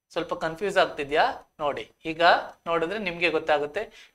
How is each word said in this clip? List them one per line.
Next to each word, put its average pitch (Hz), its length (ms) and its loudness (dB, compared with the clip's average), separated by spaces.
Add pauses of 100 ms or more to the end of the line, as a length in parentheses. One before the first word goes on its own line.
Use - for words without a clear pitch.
(120)
ಸ್ವಲ್ಪ 165 220 -4
ಕನ್ಫ್ಯೂಸ್ 175 440 -4
ಆಗ್ತಿದ್ಯಾ? 160 720 0 (100)
ನೋಡಿ, 131 320 -4 (140)
ಈಗ 160 160 -4 (460)
ನೋಡಿದ್ರೆ 170 320 -2
ನಿಮ್ಗೆ 175 300 -2
ಗೊತ್ತಾಗುತ್ತೆ. 156 840 -2